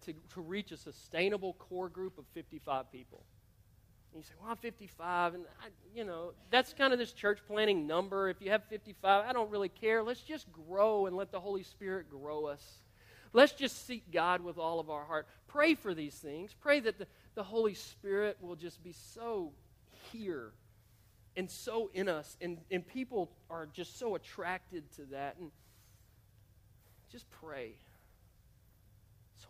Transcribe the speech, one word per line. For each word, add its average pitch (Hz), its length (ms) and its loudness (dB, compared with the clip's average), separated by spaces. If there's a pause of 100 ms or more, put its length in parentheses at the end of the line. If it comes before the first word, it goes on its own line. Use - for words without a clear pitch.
to, 165 80 -10 (200)
to 185 60 -12
reach 190 300 -6
a 160 60 -14
sustainable 185 760 -2
core 185 340 -6
group 185 280 -8
of 139 160 -16
fifty-five 143 600 -2
people. - 320 -16 (880)
And 156 100 -14
you - 20 -16
say, - 160 -20
"Well, 226 120 -6
I'm 220 40 -6
fifty-five, 175 800 -2
and 180 100 -10 (160)
I, 226 60 -16 (260)
you 226 120 -6
know, 170 280 -8 (200)
that's 254 220 6
kind 269 180 6
of 247 80 4
this 226 120 -4
church 202 360 2
planning 208 400 4
number. 190 420 0
If 180 100 -6
you 196 120 -2
have 214 140 4
fifty-five, 202 600 4
I 254 40 0
don't 220 180 0
really 202 180 0
care. 220 360 2
Let's 240 160 -4
just - 320 -10
grow 196 540 4
and 180 100 -2
let 196 160 -6
the 190 80 -6
Holy 196 240 -4
Spirit 190 440 -8
grow 147 360 -6
us. 147 180 -6 (680)
Let's 277 180 12
just - 340 -6
seek 220 280 -12
God 175 300 4
with 170 160 -8
all 165 200 -2
of 156 120 -4
our 147 140 -6
heart." 156 220 -4 (220)
Pray 302 260 6
for 196 180 -4
these 151 220 -6
things. 160 460 -10
Pray 294 180 6
that 214 220 -2
the, 185 80 -14 (260)
the 214 80 -6
Holy 214 320 0
Spirit 202 680 -4
will 175 140 -10
just 165 300 -14
be 175 100 -16 (200)
so 220 360 -6 (640)
here 165 400 -6 (840)
and 185 160 -2
so 226 440 -4
in 190 140 0
us, 156 320 -2
and, 175 180 -6 (120)
and 180 160 -2
people 240 460 -4 (180)
are 165 220 -8
just - 260 -10
so 226 160 -4
attracted 175 800 -8
to 151 140 -16
that. 139 340 -8
And 160 100 -12 (1600)
just - 200 -20
pray. 135 420 -10 (1700)
So - 120 -20